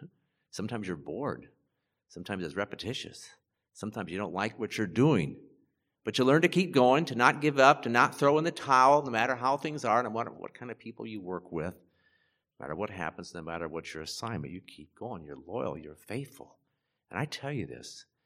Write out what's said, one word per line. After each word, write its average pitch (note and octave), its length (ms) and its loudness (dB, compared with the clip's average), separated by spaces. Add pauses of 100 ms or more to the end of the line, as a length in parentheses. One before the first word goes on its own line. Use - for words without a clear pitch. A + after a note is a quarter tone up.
<laughs> D3 60 -16 (420)
Sometimes G#2+ 380 -8
you're F2 80 -4
bored. D2 540 -8 (580)
Sometimes F2+ 360 -8
it's D2+ 120 -8
repetitious. - 720 -8 (440)
Sometimes G#2 380 -10
you F#2 60 -6
don't F#2+ 160 -6
like G#2 240 -4
what A2 200 -6
you're G#2+ 100 0
doing. G#2 480 2 (680)
But A2 140 -6
you B2+ 80 4
learn D3 180 6
to F3+ 40 4
keep F3 260 2
going, C3 320 6
to B2+ 100 -6
not C#3 260 4
give C#3+ 180 2
up, C#3+ 240 8
to B2 60 -4
not A#2+ 260 4
throw C#3+ 220 4
in D#3 60 2
the E3 80 0
towel, C#3 520 6
no C3 80 -6
matter A#2+ 240 0
how C3 220 0
things D3+ 260 -6
are, A#2 180 4
no A#2 80 -4
matter A2+ 220 -6
what - 220 -14
kind A#2+ 180 -14
of - 80 -12
people A2+ 260 -14
you G#2+ 160 -10
work F2+ 300 -8
with, E2 220 -4
no - 880 -20
matter D2 120 -6
what G2+ 140 -4
happens, F2 440 -8
no E2+ 80 -12
matter E2 260 -8
what D#2+ 260 -10
your D#2+ 100 -10
assignment, E2 500 -8
you F#2 80 -14
keep - 340 -20
going. G#2 280 -12
You're C#2+ 220 -16
loyal. F#2+ 320 -6
You're D2+ 180 -16
faithful. - 600 -14 (540)
And F#2 80 -6
I D3+ 60 -4
tell C#3+ 260 -10
you A2 140 -6
this, A#1+ 400 -16 (200)